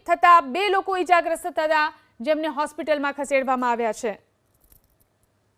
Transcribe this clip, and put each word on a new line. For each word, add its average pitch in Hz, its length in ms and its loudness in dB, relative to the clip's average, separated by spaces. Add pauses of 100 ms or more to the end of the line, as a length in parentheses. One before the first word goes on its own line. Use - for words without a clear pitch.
થતા 349 400 6
બે 277 280 -4
લોકો 381 280 -2
ઈજાગ્રસ્ત 339 520 0
થતા 311 440 -2 (260)
જેમને 302 280 -2
હોસ્પિટલમાં 285 720 -4
ખસેડવામાં 262 540 0
આવ્યા 226 280 -2
છે. 208 140 -6 (1400)